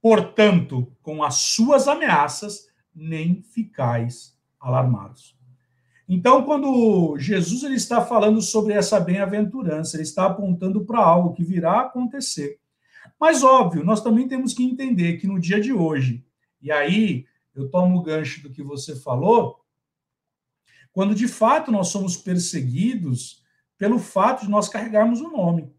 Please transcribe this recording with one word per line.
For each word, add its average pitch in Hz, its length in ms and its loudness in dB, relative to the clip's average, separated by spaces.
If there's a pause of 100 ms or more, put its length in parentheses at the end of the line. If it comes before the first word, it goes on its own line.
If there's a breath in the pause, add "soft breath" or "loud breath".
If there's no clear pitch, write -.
Portanto, 185 920 2 (100)
com 151 220 -6
as - 120 -2
suas 269 520 2
ameaças, 208 800 0 (260)
nem 160 480 -4
ficais 120 920 -6 (240)
alarmados." 127 800 -4 (680)
Então, 208 360 4
quando 233 760 2
Jesus, 180 440 -2
ele 277 120 -4
está 233 260 0
falando 214 400 2
sobre 214 320 -2
essa 202 260 2
bem-aventurança, 185 1000 -2
ele 156 80 -6
está 185 200 -4
apontando 190 640 -2
pra 226 140 0
algo 175 340 4
que 170 100 -4
virá 170 280 -2
a 233 100 2
acontecer. 247 760 -8 (640 soft breath)
Mas, 302 220 4
óbvio, 196 420 4
nós 214 180 0
também 240 240 2
temos 262 280 -4
que 247 100 -2
entender 247 540 -2
que - 80 -6
no 196 120 -2
dia 180 220 0
de 226 100 -2
hoje, 143 540 -2 (380)
e 147 100 -6
aí 151 540 0 (280)
eu 135 140 -10
tomo 180 300 2
o 165 40 -2
gancho 156 400 -6
do 139 80 -20
que 147 120 -16
você 139 340 -12
falou, 160 680 0 (1300 soft breath)
quando 202 220 0
de 233 140 -2
fato 277 420 0
nós 196 180 0
somos 190 280 -4
perseguidos 175 1300 -4 (320)
pelo 220 220 0
fato 220 480 -2
de 196 40 -4
nós 208 180 0
carregarmos 226 520 0
o 320 80 -10
nome. 170 500 -2